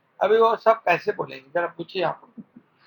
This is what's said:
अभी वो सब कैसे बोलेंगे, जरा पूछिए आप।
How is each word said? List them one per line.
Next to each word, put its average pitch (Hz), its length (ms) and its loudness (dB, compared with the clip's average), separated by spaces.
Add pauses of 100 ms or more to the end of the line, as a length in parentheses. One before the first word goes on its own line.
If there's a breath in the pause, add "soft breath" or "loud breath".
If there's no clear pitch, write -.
(220)
अभी 208 160 2
वो 226 180 4
सब 220 180 2
कैसे 185 380 -2
बोलेंगे, 135 440 -12
जरा 175 120 -2
पूछिए 170 360 -10
आप। - 300 -8 (540)